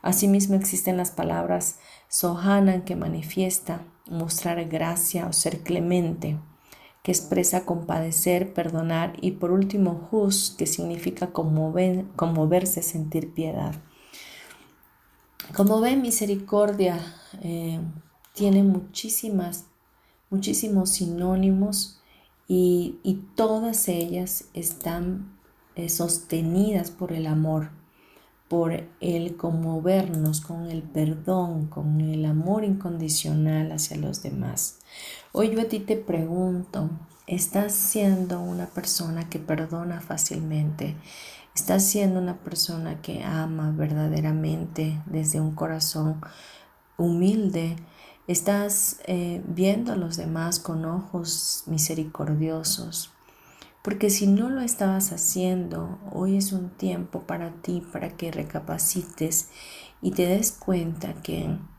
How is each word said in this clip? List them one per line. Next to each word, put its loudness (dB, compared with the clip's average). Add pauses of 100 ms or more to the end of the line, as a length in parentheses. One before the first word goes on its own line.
Asimismo, 4
existen 2
las 0
palabras 0 (300)
sohanan, 4
que -4
manifiesta, -2 (260)
mostrar -2
gracia 0
o -4
ser 0
clemente, 0 (640)
que 0
expresa 2
compadecer, 0
perdonar, 0
y 0
por 0
último, 2
hus, 2
que 0
significa -4
conmover, 2 (100)
conmoverse, 2
sentir -4
piedad. -2 (1800)
Como 6
ven, 4
misericordia, 2 (440)
eh, -4 (520)
tiene 6
muchísimas, 0 (680)
muchísimos 2
sinónimos 2 (460)
y, 4
y 2 (200)
todas 2
ellas -2
están, -4 (360)
eh, -6
sostenidas 2
por -6
el -2
amor, 2 (800)
por 0 (120)
el -2
conmovernos 2
con -10
el -6
perdón, 0
con 0
el 0
amor 2
incondicional 0
hacia -6
los -4
demás. -6 (520)
Hoy 2
yo 0
a 2
ti -2
te 0
pregunto, -2 (360)
¿estás 0
siendo 2
una -4
persona -4
que -6
perdona -4
fácilmente? -2 (600)
¿Estás 2
siendo 2
una -2
persona -4
que -8
ama -2
verdaderamente 0
desde 0
un 0
corazón -2 (760)
humilde? 2 (520)
¿Estás, 0
eh, -2
viendo 2
a -2
los -2
demás -2
con -4
ojos -4
misericordiosos? -2 (720)
Porque 0
si 2
no 6
lo -2
estabas 0
haciendo, -2 (100)
hoy 2
es 0
un -4
tiempo -4
para -8 (100)
ti, -4
para -8
que -6
recapacites -4 (520)
y 0
te 2
des 2
cuenta -4
que -4 (220)